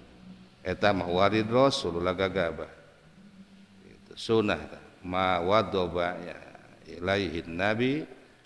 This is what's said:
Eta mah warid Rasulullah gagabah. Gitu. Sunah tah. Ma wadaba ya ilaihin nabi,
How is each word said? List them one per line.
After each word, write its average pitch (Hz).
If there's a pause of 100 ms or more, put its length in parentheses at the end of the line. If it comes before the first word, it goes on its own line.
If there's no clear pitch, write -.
(680)
Eta 90
mah 90
warid 101
Rasulullah 92
gagabah. 85 (1160)
Gitu. -
Sunah 104
tah. 76 (160)
Ma 92
wadaba 90
ya 82 (480)
ilaihin 85
nabi, 120 (420)